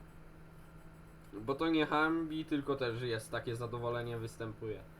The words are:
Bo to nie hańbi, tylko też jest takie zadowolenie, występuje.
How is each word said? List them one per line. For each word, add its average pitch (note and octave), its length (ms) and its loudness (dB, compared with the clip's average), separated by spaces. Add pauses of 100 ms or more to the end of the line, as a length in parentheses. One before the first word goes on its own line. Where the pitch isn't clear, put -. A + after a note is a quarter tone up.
(1300)
Bo A2 220 0
to D#3+ 120 2
nie D#3 180 8
hańbi, D#3+ 600 4
tylko C#3+ 300 2
też A#2+ 260 0
jest A#2 300 0
takie A#2 240 0
zadowolenie, A#2+ 600 -2
występuje. A2 640 -4 (200)